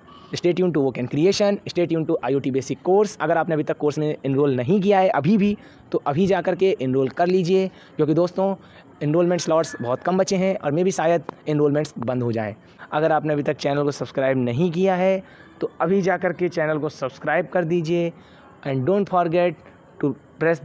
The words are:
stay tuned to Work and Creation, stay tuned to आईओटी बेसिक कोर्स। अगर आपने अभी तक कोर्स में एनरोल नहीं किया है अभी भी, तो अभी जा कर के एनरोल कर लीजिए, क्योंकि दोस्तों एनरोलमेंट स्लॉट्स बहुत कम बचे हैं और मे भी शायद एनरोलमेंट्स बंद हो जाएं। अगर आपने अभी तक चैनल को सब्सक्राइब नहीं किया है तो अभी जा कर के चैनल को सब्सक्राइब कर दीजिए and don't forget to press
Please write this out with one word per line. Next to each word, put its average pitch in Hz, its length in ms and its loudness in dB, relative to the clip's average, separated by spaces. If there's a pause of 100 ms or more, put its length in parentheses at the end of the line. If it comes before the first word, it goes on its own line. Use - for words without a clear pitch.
(360)
stay 175 180 0
tuned 180 220 0
to 147 80 2
Work 127 160 -2
and 123 120 -4
Creation, 196 460 2 (120)
stay 175 180 -2
tuned 160 220 -2
to 165 60 0 (100)
आईओटी 135 260 -2
बेसिक 131 320 -4
कोर्स। 196 380 2
अगर 160 160 2
आपने 160 160 0
अभी 147 100 0
तक 151 140 -4
कोर्स 147 200 -2
में 151 180 -2 (100)
एनरोल 135 300 2
नहीं 123 260 2
किया 196 180 4
है 185 100 4
अभी 147 280 2
भी, 208 200 2 (340)
तो - 160 -2
अभी 147 200 2
जा 180 140 2
कर 180 140 0
के 185 260 2
एनरोल 131 280 0
कर 175 180 0
लीजिए, 185 400 2 (280)
क्योंकि 151 180 2
दोस्तों 180 420 0 (480)
एनरोलमेंट 170 380 2
स्लॉट्स 160 400 0
बहुत 123 220 -4
कम 175 140 0
बचे 196 180 0
हैं 190 220 0
और 147 140 -4
मे 160 120 0
भी 190 80 0
शायद 170 320 0 (240)
एनरोलमेंट्स 147 520 0
बंद 123 240 -4
हो 120 80 -2
जाएं। 107 220 -4 (380)
अगर 156 200 2
आपने 151 220 0
अभी 147 100 -2
तक 147 140 -2
चैनल 143 260 0
को 143 80 0
सब्सक्राइब 135 460 -2
नहीं 127 340 0
किया 185 240 0
है 190 280 0 (380)
तो - 100 -4 (100)
अभी 185 200 2
जा 180 160 2
कर 180 160 -2
के 175 160 -2
चैनल 156 280 -2
को 147 120 -4
सब्सक्राइब 151 640 -4
कर 180 120 0
दीजिए 170 460 -2 (560)
and 135 220 -2
don't 196 260 0
forget 175 520 0 (360)
to 143 120 0 (240)
press 156 260 0